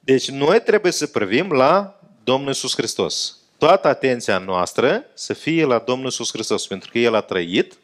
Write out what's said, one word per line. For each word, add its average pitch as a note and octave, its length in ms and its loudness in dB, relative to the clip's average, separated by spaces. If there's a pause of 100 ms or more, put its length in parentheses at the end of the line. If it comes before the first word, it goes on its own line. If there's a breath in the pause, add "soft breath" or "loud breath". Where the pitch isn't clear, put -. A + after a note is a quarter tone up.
Deci C3 300 0
noi D3 300 2
trebuie G3+ 320 0
să D3+ 140 -4
privim A#2 440 -2
la E3 500 2 (240)
Domnul C3+ 240 0
Iisus C3+ 260 -4
Hristos. - 640 -4 (200)
Toată F3+ 300 4
atenția A#2+ 500 0
noastră F#2+ 680 0 (100)
să - 180 -8
fie D#3+ 320 0
la B2 140 2
Domnul B2+ 260 -4
Iisus A#2+ 260 -6
Hristos, A2 360 -4
pentru F#2+ 240 -10
că - 80 -4
El A#2 160 2
a G#2+ 60 2
trăit F#2 640 -4